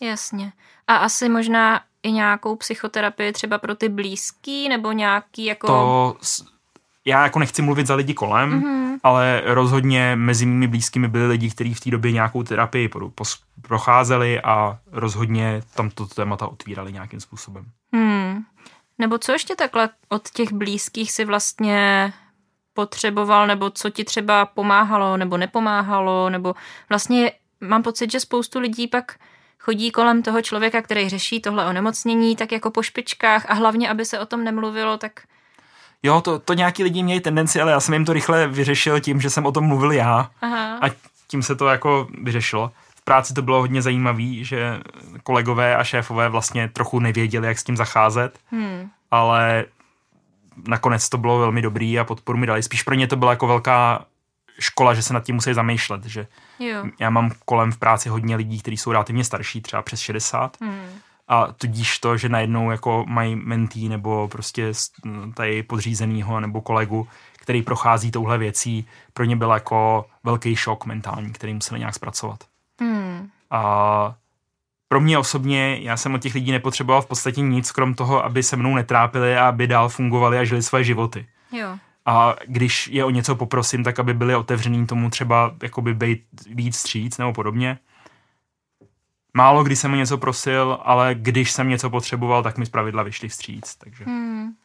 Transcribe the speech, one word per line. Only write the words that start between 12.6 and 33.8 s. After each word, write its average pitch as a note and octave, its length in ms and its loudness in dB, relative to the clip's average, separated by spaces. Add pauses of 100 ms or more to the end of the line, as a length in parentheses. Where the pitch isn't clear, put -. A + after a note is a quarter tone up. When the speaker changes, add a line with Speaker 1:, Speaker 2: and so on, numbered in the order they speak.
Speaker 2:
pro-, G2 220 -8
pos-, - 300 -8 (220)
procházeli A#2+ 800 2
a G#2+ 380 0 (120)
rozhodně A2 680 -2 (140)
tam A2 140 -2
to G#2+ 160 -12
témata G#2 420 -6
otvírali G2 460 -12
nějakým G2+ 260 -12
způsobem. G2+ 460 -18 (280)
Speaker 1:
Hmm. G#3 500 0 (560)
Nebo A3+ 180 0
co A#3+ 140 -2
ještě D#4+ 240 -2
takhle A3+ 340 0 (200)
od G#3 200 -6
těch A3 240 -2
blízkých G#3 580 -4
si A3 140 -2
vlastně G3+ 880 2 (600)
potřeboval, G#3 760 2
nebo G3 220 2
co G#3 200 -6
ti G#3 140 -6
třeba G#3 420 2
pomáhalo, G3+ 720 2
nebo F3+ 200 -2
nepomáhalo, F#3+ 920 0
nebo F#3 260 -2 (340)
vlastně A#3+ 420 2 (300)
mám A3 220 2
pocit, A#3 280 -4
že C4 80 -2
spoustu B3 400 -4
lidí A#3+ 280 -4
pak B3 260 -4 (460)
chodí A3+ 320 -2
kolem A#3 320 4
toho A3+ 180 0
člověka, A3 400 0
který G#3 280 -2
řeší G3 320 -4
tohle G#3 240 -2
onemocnění, A3+ 680 0
tak A3 160 -4
jako A3 200 -4
po A3+ 120 -2
špičkách A3 680 0
a - 40 2
hlavně, A3 360 2